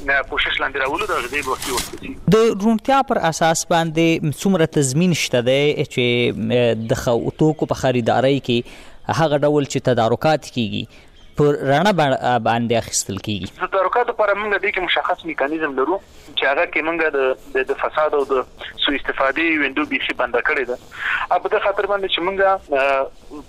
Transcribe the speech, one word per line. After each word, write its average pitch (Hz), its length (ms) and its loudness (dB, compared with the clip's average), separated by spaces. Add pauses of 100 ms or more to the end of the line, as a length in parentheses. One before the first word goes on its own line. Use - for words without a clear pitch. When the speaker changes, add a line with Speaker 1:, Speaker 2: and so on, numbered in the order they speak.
(100)
Speaker 1:
آه، 139 120 2
پوښښ - 380 -4
لاندې 139 160 -4
راولو، 139 300 -2
د - 40 -2
غذایي 139 320 -4
وسلې 131 340 -4
ورکړي. - 340 -8 (180)
Speaker 2:
د 190 80 6 (280)
روڼتیا 226 440 2
پر 233 80 0
اساس 165 500 0
باندې 165 760 2
څومره 190 220 4
تضمین 156 500 2
شته - 260 0
دی 135 240 2 (200)
چې، - 200 0 (540)
آه، 120 160 4
د 113 200 -2 (100)
خو-، 127 340 0
توکو 156 280 2
په - 80 -2
خریدارۍ 123 720 2
کې 120 120 2 (600)
هغه 151 180 2
ډول 147 260 2
چې 135 140 -4 (140)
تدارکات 117 520 2
کیږي، 104 680 -6 (260)
په 147 60 4 (260)
رڼه 170 280 4
بڼه 135 180 4 (300)
باندې 117 320 2
اخیستل - 380 -4
کیږي؟ 95 300 -6 (140)
Speaker 1:
د 180 100 -4
تدارکاتو 196 420 2
لپاره 202 220 2
موږ 208 200 -4
دې 196 200 0
کې 190 40 -4
مشخص 160 460 -2
میکانیزم 151 540 -2
لرو 147 180 2 (400)
چې 151 140 0
هغه 160 160 0
کې - 200 -4
موږ 165 120 -2 (180)
د، - 20 0 (360)
د، 131 160 0
د 135 100 -4
فساد 151 340 0
او 139 100 2
د 131 200 0 (380)
سوء 147 120 0
استفادې 139 680 0
وینډو 143 340 -2
بیخي 131 260 -4
بنده 120 200 0
کړې 143 280 -2
ده. 123 100 -6 (540)
او 180 60 4
په 185 100 -6
دې 208 160 0
خاطر 202 220 -2
باندې 196 280 -2
چې 165 120 -2
موږ، 196 160 -2
آه، 139 640 2 (420)